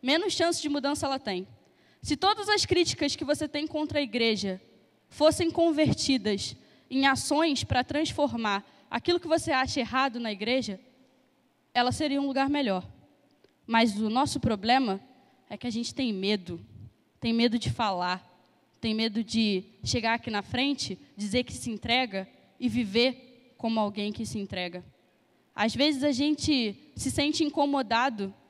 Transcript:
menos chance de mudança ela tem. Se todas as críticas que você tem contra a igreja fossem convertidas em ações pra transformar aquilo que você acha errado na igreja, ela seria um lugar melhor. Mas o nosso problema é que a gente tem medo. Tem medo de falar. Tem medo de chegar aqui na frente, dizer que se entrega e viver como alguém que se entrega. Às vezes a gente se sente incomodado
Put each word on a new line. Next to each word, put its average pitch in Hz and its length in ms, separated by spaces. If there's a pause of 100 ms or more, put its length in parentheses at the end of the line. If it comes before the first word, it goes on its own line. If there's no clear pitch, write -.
menos 330 320
chance 339 260
de 302 80
mudança 285 380
ela 269 140
tem. 190 280 (540)
Se - 160
todas 415 320
as 415 160
críticas 339 500
que - 80
você 294 240
tem 294 200
contra 302 320
a - 20
igreja 214 580 (500)
fossem 320 420
convertidas 269 1040 (340)
em 269 160
ações 285 580
pra 247 200
transformar 233 840 (240)
aquilo 349 300
que 349 80
você 330 240
acha 262 280
errado 233 400
na 233 120
igreja, 214 480 (960)
ela 247 180
seria 277 300
um 277 60
lugar 269 220
melhor. 226 380 (800)
Mas 226 340
o 214 100
nosso 262 300
problema 220 600 (500)
é 208 80
que 240 100
a 240 40
gente 233 220
tem 247 200
medo. 190 500 (560)
Tem 233 140
medo 233 240
de - 120
falar. 180 600 (480)
Tem 226 140
medo 220 300
de 208 400 (200)
chegar 226 300
aqui 233 160
na 208 140
frente, 262 560 (180)
dizer 208 260
que 247 100
se - 180
entrega 214 580 (300)
e 247 100
viver 240 880
como 226 220
alguém 208 340
que 220 120
se - 120
entrega. 185 480 (680)
Às 220 180
vezes 277 300
a 294 80
gente 269 680 (180)
se - 140
sente 302 340
incomodado 254 880 (160)